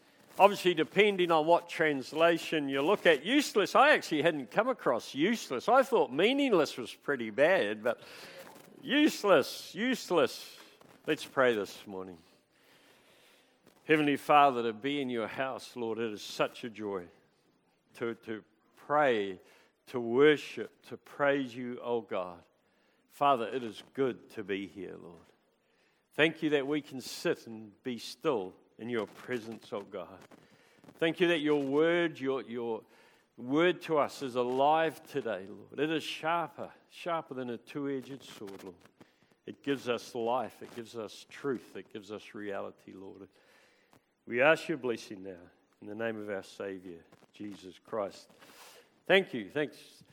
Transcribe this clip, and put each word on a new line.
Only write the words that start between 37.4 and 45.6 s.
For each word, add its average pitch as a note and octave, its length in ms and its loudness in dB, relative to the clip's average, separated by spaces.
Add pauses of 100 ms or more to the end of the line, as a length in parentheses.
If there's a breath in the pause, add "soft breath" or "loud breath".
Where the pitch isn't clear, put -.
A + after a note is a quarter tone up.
a A#2 80 -6
two-edged C#3 640 -8
sword, G2 420 -16
Lord. F2+ 120 -16 (720 soft breath)
It - 160 -16
gives C3 260 -4
us A#2 260 -4
life, A#2 460 -2
it - 160 -18
gives A2+ 180 -14
us G#2+ 360 -12
truth, - 440 -6
it G2 160 -16
gives G#2 220 -14
us - 220 -14
reality, G2+ 600 -10
Lord. F#2+ 340 -18 (960 soft breath)
We A#2+ 160 0
ask D#3 260 4
your E3 80 -2
blessing A2+ 460 -6
now F#2 180 -14 (400)